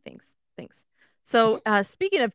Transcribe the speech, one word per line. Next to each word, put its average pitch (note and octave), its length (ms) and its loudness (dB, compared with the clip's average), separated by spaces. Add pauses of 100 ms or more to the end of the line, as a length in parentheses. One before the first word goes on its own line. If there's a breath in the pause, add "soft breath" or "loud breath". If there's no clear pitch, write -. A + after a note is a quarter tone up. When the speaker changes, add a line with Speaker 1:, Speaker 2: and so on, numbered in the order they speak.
Speaker 1:
thanks. - 260 -20 (240)
Thanks. - 280 -20 (400)
So, A3+ 380 2
Speaker 2:
<laughs> - 40 -20
Speaker 1:
uh, G#3 160 2
speaking F#4 400 -2
of A3 120 -2